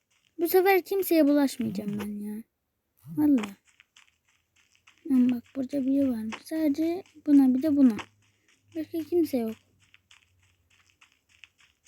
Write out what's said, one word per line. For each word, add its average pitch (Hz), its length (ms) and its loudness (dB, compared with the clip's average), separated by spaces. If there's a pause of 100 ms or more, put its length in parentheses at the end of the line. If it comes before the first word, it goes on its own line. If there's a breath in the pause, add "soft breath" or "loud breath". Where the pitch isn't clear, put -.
(400)
Bu 330 80 -2
sefer 370 340 2
kimseye 339 460 0
bulaşmayacağım 220 720 -2
ben 208 260 -12
ya. 214 180 -12 (760)
Vallahi. 247 380 0 (1600)
Lan 247 180 4
bak 240 140 -4 (120)
burada 269 300 -6
biri 269 240 0
varmış. 220 340 -6
Sadece 320 600 -2 (220)
buna 277 280 6
bir 262 100 -2
de 302 120 0
buna. 247 220 4 (760)
Başka 320 280 -8
kimse 302 340 -2
yok. 226 180 -4 (2250)